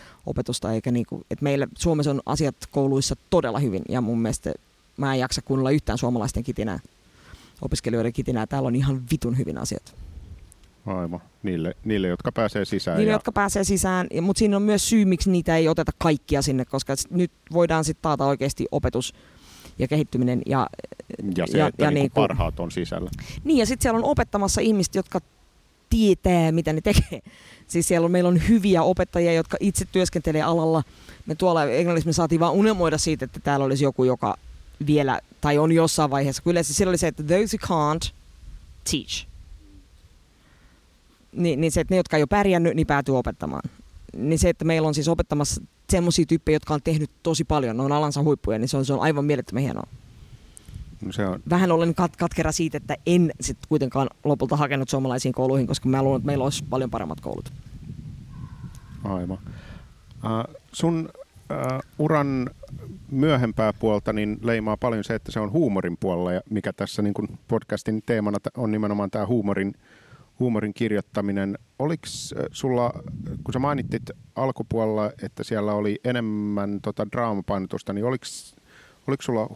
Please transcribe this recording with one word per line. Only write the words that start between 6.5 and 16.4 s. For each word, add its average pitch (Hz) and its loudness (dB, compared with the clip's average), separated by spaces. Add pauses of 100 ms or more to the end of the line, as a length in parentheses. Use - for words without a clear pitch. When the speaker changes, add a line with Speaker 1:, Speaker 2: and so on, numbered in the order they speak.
Speaker 1:
opiskelijoiden 117 -2
kitinää. 117 -2
Täällä 135 -2
on 123 0
ihan 135 0
vitun 120 0
hyvin 78 -4
asiat. - -8 (920)
Speaker 2:
Aivan. 87 -4 (220)
Niille, 90 -2
niille, 101 2
jotka 87 -2
pääsee 104 0
sisään - -2
Speaker 1:
Niille, 214 4
Speaker 2:
ja 214 4
Speaker 1:
jotka 214 -2
pääsee 202 0
sisään. 185 0
Ja, 165 -2
mut 190 2
siinä 208 4
on 202 2
myös 208 2
syy, 220 6
miksi 190 2
niitä 170 2
ei 160 4
oteta 160 0
kaikkia 147 0